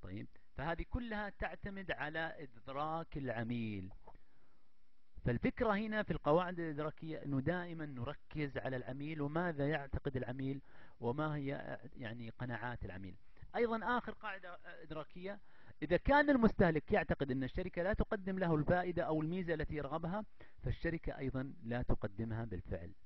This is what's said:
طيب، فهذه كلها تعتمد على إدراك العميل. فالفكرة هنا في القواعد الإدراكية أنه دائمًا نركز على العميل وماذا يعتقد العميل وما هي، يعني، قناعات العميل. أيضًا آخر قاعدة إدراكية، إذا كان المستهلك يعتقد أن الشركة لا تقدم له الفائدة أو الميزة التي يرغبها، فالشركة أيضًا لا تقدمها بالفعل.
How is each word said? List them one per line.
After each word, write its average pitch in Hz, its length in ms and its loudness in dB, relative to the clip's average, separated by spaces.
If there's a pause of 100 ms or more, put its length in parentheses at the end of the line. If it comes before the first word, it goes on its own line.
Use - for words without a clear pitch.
طيب، 98 260 -8 (300)
فهذه 165 320 -2
كلها 220 400 -2
تعتمد 190 600 -6
على 160 480 -2
إدراك 147 800 -4
العميل. 113 760 0 (1300)
فالفكرة 226 460 2
هنا 214 320 2
في - 80 -2
القواعد 175 480 4
الإدراكية 156 680 -4
أنه 139 140 2
دائمًا 165 460 0
نركز 139 720 -4
على 127 180 -2
العميل 143 460 -4
وماذا 147 480 2
يعتقد 139 480 -2
العميل 135 440 -2 (380)
وما 147 360 0
هي، 139 440 -4 (180)
يعني، 113 320 -6
قناعات 120 560 -4
العميل. 95 300 -8 (400)
أيضًا 226 420 2
آخر 220 140 -2
قاعدة 190 540 -10
إدراكية، 170 760 -8 (420)
إذا 156 160 6
كان 285 320 8
المستهلك 202 640 8
يعتقد 165 400 2
أن 131 120 2
الشركة 180 400 -2
لا 190 100 2
تقدم 190 460 0
له 170 160 4
الفائدة 175 480 4
أو 156 180 2
الميزة 170 320 0
التي 156 220 0
يرغبها، 165 500 -2 (380)
فالشركة 160 540 0
أيضًا 131 360 -2 (100)
لا 120 180 0
تقدمها 110 640 2
بالفعل. 87 460 -6 (140)